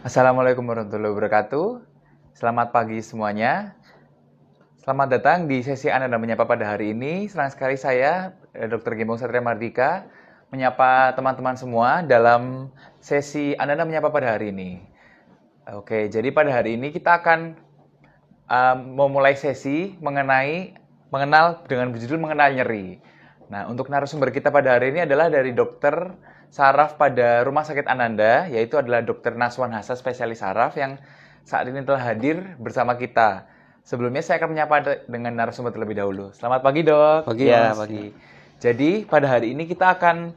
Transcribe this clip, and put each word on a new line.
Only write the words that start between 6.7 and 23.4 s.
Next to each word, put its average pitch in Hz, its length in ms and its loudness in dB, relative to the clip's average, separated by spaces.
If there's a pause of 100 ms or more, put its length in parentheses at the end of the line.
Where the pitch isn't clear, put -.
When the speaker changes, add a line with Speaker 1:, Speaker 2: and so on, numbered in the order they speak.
Speaker 1:
ini. 156 320 -6
Senang 151 240 -4
sekali 135 240 -4
saya, 147 560 0 (240)
eh, 113 160 -6
Dokter 117 240 -4
Gembong 113 240 -4
Satria 123 240 -4
Mardika, 120 640 -2 (420)
menyapa 131 640 2
teman-teman 131 460 -4
semua 127 480 0
dalam 127 640 4 (320)
sesi 143 560 -4
Ananda 143 240 -2
Menyapa 151 320 -2
pada 123 240 0
hari 104 160 -6
ini. 92 240 -10 (960)
Oke, 107 320 -2
jadi 110 240 -2
pada 147 240 0
hari 113 240 -2
ini 147 160 -8
kita 175 240 2
akan, 165 400 -2 (880)
eh, 127 320 2
memulai 135 560 2
sesi 151 640 -4
mengenai, 143 800 -2 (320)
mengenal 156 560 2
dengan 127 240 -2
berjudul 120 240 -6
Mengenal 147 400 2
Nyeri. 107 480 -4 (440)